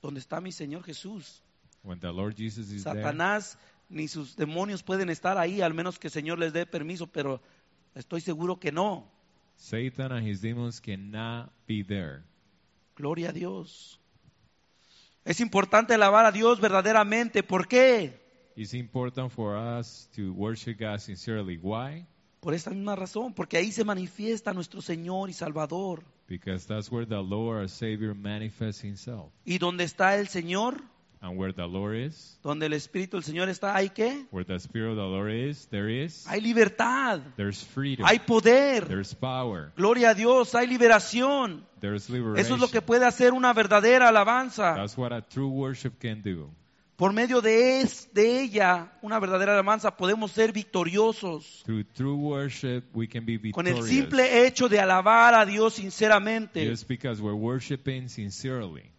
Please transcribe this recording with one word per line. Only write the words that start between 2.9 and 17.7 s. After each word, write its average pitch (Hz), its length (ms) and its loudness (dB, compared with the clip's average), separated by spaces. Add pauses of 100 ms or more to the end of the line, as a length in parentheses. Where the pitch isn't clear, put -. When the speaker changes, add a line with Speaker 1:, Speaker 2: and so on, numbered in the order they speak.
Speaker 1:
Satanás 180 540 -4 (340)
ni 156 180 -10
sus 151 280 -12
demonios 180 460 -6
pueden 190 280 -4
estar 180 260 -2
ahí, 185 240 -2
al 165 140 0
menos 175 240 -8
que - 100 -14
el - 40 -12
Señor 160 260 -8
les 165 160 -4
dé 170 100 -2
permiso, 165 440 -10
pero 139 340 -6 (520)
estoy 165 280 -10
seguro 180 360 -4
que 143 140 -4
no. 170 340 -4 (500)
Speaker 2:
Satan 131 560 -8
and 113 140 -6
his 101 140 -6
demons 117 400 -8
cannot 110 720 -12 (160)
be 107 160 -4
there. 87 380 -8 (760)
Speaker 1:
Gloria 165 320 -6
a 175 40 -8
Dios. - 680 -12 (1300)
Es - 160 -2
importante 214 540 4
alabar 214 320 6
a 214 60 6
Dios 226 280 2
verdaderamente. 214 840 2
¿Por 180 240 -2
qué? 247 500 4 (380)